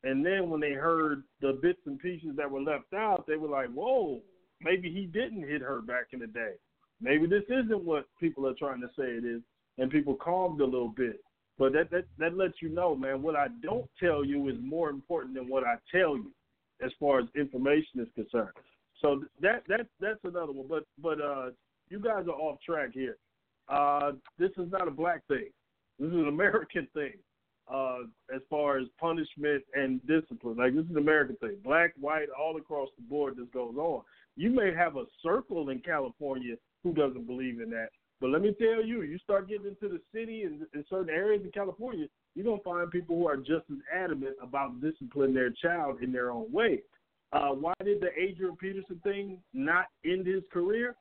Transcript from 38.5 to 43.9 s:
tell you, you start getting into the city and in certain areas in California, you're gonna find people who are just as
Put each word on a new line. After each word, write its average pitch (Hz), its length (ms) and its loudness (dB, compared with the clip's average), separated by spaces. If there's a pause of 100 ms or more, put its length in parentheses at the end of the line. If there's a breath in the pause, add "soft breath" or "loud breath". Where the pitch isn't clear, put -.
tell 226 240 4
you, 226 200 -2
you 156 160 -6
start 196 280 0
getting 202 200 -6
into 202 200 -8
the 170 140 -6 (120)
city 220 300 -6
and 151 180 -6 (120)
in 147 160 -8
certain 185 200 -2
areas 196 340 2
in 175 80 -10
California, 202 560 -6 (280)
you're 196 100 -4
gonna 208 180 0
find 175 280 -2
people 170 260 -2
who 175 100 4
are 143 100 2
just 143 340 0
as 139 60 -6 (160)